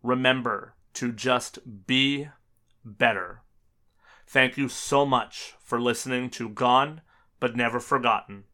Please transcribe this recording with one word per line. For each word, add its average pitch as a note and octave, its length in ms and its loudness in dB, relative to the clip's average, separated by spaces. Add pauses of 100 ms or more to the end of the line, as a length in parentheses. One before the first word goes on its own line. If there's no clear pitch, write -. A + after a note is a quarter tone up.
remember B2 720 0 (180)
to A#2+ 180 -4
just A#2 720 -4
be C#3 440 0 (560)
better. G#2 560 -2 (840)
Thank B2+ 300 2
you C#3 140 -2
so C#3+ 360 2
much B2 540 -2
for A#2+ 220 -4
listening B2 480 -2
to A#2 180 -10
Gone B2+ 540 2 (400)
But A#2+ 160 -2
Never A#2+ 240 0
Forgotten. A2 720 0